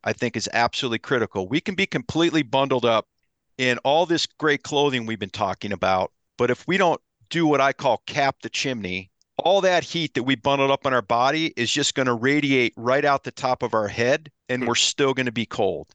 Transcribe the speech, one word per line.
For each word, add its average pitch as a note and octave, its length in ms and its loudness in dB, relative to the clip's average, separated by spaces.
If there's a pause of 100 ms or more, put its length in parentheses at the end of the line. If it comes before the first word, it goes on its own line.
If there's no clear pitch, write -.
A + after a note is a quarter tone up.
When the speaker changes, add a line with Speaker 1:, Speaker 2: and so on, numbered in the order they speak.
Speaker 1:
I A2 80 -2
think A2+ 240 -4
is A2 160 -4
absolutely A#2 480 0
critical. G#2+ 480 -2
We C3+ 140 -2
can F#3+ 140 -6
be F#3+ 100 0
completely D#3+ 580 0
bundled C3 420 0
up A2+ 220 2 (520)
in B2+ 200 2
all D#3+ 280 2
this D#3+ 180 0
great D3 380 -2
clothing C#3 420 0
we've A2 140 -6
been G2 100 -6
talking G2+ 440 -4
about, F#2 380 0 (280)
but A#2+ 100 2
if - 180 -4
we F3 80 0
don't F3+ 240 2 (300)
do E3 160 0
what C#3+ 160 4
I C3+ 100 4
call B2+ 360 0
cap C#3 340 -2
the A2+ 80 -8
chimney, F#2+ 640 -6 (260)
all F#3+ 240 2
that F3+ 220 2
heat D#3+ 320 -6
that A#2+ 80 0
we C3+ 120 0
bundled C#3 360 2
up C#3 160 0
on C3 60 0
our A#2+ 100 2
body C3+ 520 0
is A#2 160 -2
just C#3+ 220 0
gonna B2+ 220 0
radiate C3+ 640 2
right B2+ 280 0
out C#3 180 0
the B2+ 80 -10
top B2+ 300 -4
of A#2 140 -2
our G#2+ 120 0
head, C3+ 440 -2 (180)
and B2 140 -2
Speaker 2:
Hmm. A#2 40 -2
Speaker 1:
we're A#2 60 2
still C3+ 400 0
gonna B2+ 180 -2
be A2 140 -4
cold. F2+ 500 -4